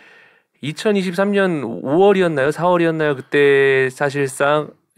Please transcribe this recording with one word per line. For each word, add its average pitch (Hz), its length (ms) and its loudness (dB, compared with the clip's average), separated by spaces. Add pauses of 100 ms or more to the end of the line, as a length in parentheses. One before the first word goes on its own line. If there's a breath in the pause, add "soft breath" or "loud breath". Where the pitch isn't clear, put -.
(600 loud breath)
이천이십삼 190 720 -2
년 185 320 0
오월이었나요? 165 880 0
사월이었나요? 160 640 0
그때 139 720 2
사실상 143 800 -2 (280)